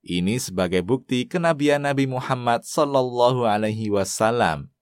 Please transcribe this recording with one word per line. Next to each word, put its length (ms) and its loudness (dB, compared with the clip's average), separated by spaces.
Ini 320 -2
sebagai 480 -2
bukti 400 -2
kenabian 560 0
Nabi 240 0
Muhammad 560 -2
Sallallahu 880 2
Alaihi 400 -2
Wasallam. 800 0